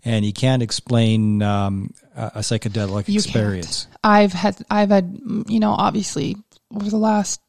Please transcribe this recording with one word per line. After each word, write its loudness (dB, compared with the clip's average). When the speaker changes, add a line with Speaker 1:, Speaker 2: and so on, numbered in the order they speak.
Speaker 1:
And 0
you -2
can't 2
explain, 2
um, -2
a, -8
a -8
psychedelic -4
Speaker 2:
You 0
can't. -2
Speaker 1:
experience. -2
Speaker 2:
I've 6
had, -2
I've 2
had, 2
you 0
know, 2
obviously -2
over -4
the -2
last 0